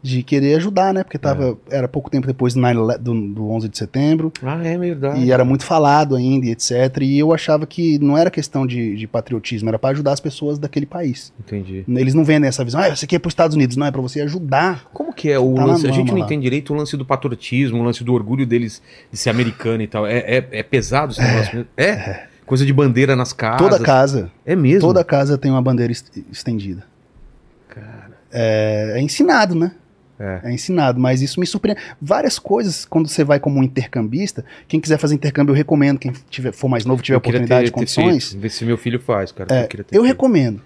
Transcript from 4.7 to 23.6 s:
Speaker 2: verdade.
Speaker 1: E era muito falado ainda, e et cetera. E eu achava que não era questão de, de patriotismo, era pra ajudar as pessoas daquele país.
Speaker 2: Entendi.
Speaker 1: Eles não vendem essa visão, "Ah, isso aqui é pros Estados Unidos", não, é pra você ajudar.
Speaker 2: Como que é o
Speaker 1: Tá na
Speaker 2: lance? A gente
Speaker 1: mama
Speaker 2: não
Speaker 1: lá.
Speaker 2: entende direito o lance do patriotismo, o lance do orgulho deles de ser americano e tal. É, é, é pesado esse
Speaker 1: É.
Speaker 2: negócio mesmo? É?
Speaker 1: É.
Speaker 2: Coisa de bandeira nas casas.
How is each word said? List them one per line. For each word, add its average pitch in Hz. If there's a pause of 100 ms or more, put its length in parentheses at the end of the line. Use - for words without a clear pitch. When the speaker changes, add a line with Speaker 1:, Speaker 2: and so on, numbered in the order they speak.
Speaker 2:
verdade. 147
Speaker 1:
E 127
era 127
muito 135
falado 147
ainda, 127
e -
et 117
cetera. 131
E 139
eu 156
achava 156
que 160
não 143
era 175
questão 143
de, 120
de 110
patriotismo, 113
era 110
pra 135
ajudar 143
as 135
pessoas 147
daquele 147
país. 165
Speaker 2:
Entendi. 95
Speaker 1:
Eles 131
não 160
vendem 151
essa 131
visão, 127
"Ah, 190
isso 147
aqui 175
é 170
pros 170
Estados 165
Unidos", 131
não, 147
é 139
pra 131
você 127
ajudar. 151
Speaker 2:
Como 311
que -
é 139
o 131
Speaker 1:
Tá 131
na 131
Speaker 2:
lance? 147
A 135
gente 135
Speaker 1:
mama 120
Speaker 2:
não -
Speaker 1:
lá. -
Speaker 2:
entende 147
direito 139
o -
lance 147
do 135
patriotismo, 127
o 117
lance 120
do 123
orgulho 123
deles 117 (300)
de 107
ser -
americano 113
e 104
tal. 107
É, 117
é, 127
é 107
pesado 131
esse 110
Speaker 1:
É. 127
Speaker 2:
negócio 110
mesmo? 117
É? 139
Speaker 1:
É. - (180)
Speaker 2:
Coisa 135
de 139
bandeira 135
nas 123
casas. 117